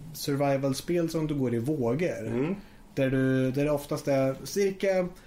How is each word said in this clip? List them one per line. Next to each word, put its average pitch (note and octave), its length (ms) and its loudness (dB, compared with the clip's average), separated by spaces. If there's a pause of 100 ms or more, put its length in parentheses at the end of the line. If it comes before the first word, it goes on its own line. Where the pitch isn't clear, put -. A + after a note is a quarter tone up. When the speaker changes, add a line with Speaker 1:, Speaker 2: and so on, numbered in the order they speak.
(140)
Speaker 1:
survival-spel C#3+ 960 0
som D#3+ 180 -2
du D3+ 80 -2
går B2+ 200 2
i A#2 40 2
vågor. B2 680 0
Speaker 2:
Mm. C3+ 280 0 (400)
Speaker 1:
Där C3+ 140 2
du, C3 420 2
där C#3+ 140 0
det D3+ 60 2
oftast C#3+ 360 -2
är C3+ 360 2
cirka... F#3+ 640 0 (200)